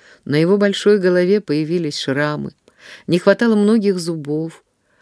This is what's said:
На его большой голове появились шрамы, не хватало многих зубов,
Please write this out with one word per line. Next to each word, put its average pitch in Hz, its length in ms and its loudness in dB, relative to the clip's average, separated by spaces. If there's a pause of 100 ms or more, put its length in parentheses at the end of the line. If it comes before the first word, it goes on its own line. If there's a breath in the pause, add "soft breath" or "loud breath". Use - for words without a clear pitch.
(240 soft breath)
На 139 120 -2
его 170 220 2
большой 208 400 2
голове 180 420 2
появились 156 580 -4
шрамы, 147 560 -4 (540 loud breath)
не 170 100 2
хватало 208 380 2
многих 208 420 2
зубов, 160 640 -8 (380)